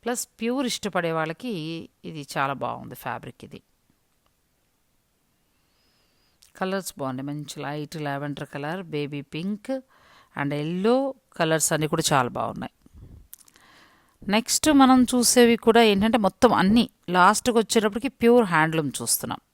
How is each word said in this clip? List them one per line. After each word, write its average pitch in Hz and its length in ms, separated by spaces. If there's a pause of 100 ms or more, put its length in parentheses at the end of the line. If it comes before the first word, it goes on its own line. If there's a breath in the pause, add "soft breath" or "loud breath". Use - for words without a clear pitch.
ప్లస్ 240 200 (180)
ప్యూర్ 247 320
ఇష్టపడే 175 460
వాళ్ళకి 165 340 (580)
ఇది 160 120 (120)
చాలా 139 200 (100)
బాగుంది 123 400
ఫ్యాబ్రిక్. - 440
ఇది - 120 (3000)
కలర్స్ 190 400
బాగున్నాయి, 135 320
మంచి 147 240 (100)
లైట్ 147 320 (100)
లావెండర్ 143 460
కలర్, 156 280 (140)
బేబీ 147 260 (140)
పింక్ 202 360 (680 soft breath)
and 143 120 (100)
ఎల్లో 185 340 (420)
కలర్స్ 160 360
అన్నీ 156 180
కూడా 147 200
చాలా 127 260
బాగున్నాయి. 117 360 (1500 soft breath)
నెక్స్ట్ 214 520
మనం 262 300
చూసేవి 240 520
కూడా 226 280
ఏంటంటే 220 340
మొత్తం 208 360
అన్నీ 208 300 (240)
లాస్ట్కి 190 500
వచ్చేటప్పటికి 220 520 (100)
ప్యూర్ 233 320
హ్యాండ్లూమ్ 160 440
చూస్తున్నాం. - 440 (140)